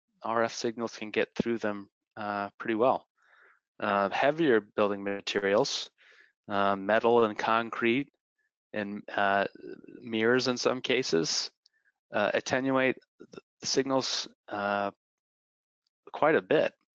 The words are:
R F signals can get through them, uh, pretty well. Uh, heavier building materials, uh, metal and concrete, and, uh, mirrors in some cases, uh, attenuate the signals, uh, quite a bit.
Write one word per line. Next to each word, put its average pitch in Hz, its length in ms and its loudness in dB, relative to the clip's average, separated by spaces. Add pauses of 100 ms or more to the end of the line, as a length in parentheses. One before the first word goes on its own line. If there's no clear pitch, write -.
(220)
R 113 220 0
F 113 100 -2
signals 117 420 -6
can 107 140 -10
get - 240 0
through 117 240 -2
them, 101 300 -6 (280)
uh, 101 320 -4 (100)
pretty 117 160 -4
well. 110 320 2 (760)
Uh, 101 280 2
heavier 139 520 2 (160)
building 104 260 0
materials, 101 880 0 (580)
uh, 98 280 0
metal 113 480 4
and 104 120 0
concrete, 117 720 0 (640)
and, 104 300 -6 (120)
uh, 101 300 2 (560)
mirrors 120 480 2
in 123 80 0
some 123 240 0
cases, - 720 0 (640)
uh, 104 200 2
attenuate 131 600 0 (640)
the - 60 -10
signals, 135 600 -2 (200)
uh, 101 420 -2 (1200)
quite 151 220 2
a 101 80 2
bit. - 300 0 (220)